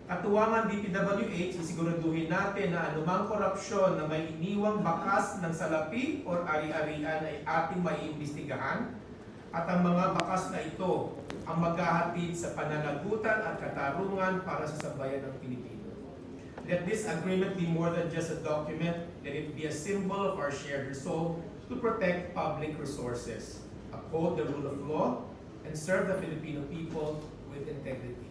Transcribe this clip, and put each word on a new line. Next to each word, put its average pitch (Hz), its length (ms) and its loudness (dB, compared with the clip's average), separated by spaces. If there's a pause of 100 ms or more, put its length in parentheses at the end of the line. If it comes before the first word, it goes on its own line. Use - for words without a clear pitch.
Katuwangan 214 640 4
D 202 160 0
P 180 80 0
W 202 400 4
H, 175 320 0
isiguraduhin 160 640 0
natin 190 480 2
na 160 160 0
anumang 170 320 2
korupsyon 196 720 4
na 156 80 0
may 160 320 0
iniwang 202 480 2
bakas 185 560 4
ng 165 160 0
salapi 214 720 0
or 175 160 2
ari-arian 156 800 0
ay 151 240 -2
ating 165 320 2
maiimbestigahan 147 1120 -2 (640)
at 165 140 2
ang 180 100 6
mga 180 400 6
bakas 185 320 0
na 180 80 -2
ito 156 560 -2 (320)
ang 160 120 -2
maghahatid 170 760 2
sa - 160 -2
pananagutan 151 960 0
at - 160 -2
katarungan 185 800 0
para 143 240 -2
sa 147 240 -4
sambayan 135 320 -2
ng 135 160 -6
Pilipinas. 123 340 -6 (920)
Let 175 240 2
this 214 200 0
agreement 185 520 2
be 170 80 2
more 165 240 4
than 160 180 2
just - 220 -2
a - 80 -2
document. 160 560 0 (280)
Let 143 120 -4
it 151 200 -4
be 156 100 -4
a 151 60 -2
symbol 196 440 0
of 196 240 2
our 143 120 0
shared 143 360 -4
resolve 165 560 -2 (240)
to 247 80 -4
protect 190 580 0
public 151 460 -2
resources, 123 800 -6 (320)
uphold - 460 0
the 151 80 2
rule 139 220 -2
of 139 200 -4
law, 170 360 2 (420)
and 151 120 -6
serve - 300 2
the 190 80 2
Filipino 151 460 -4 (100)
people 156 480 -2 (320)
with 139 160 -6
integrity. 123 640 -6